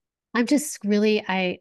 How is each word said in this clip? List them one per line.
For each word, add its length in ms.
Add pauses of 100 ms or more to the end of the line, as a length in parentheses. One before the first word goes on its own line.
(360)
I'm 100
just 400
really, 420
I 340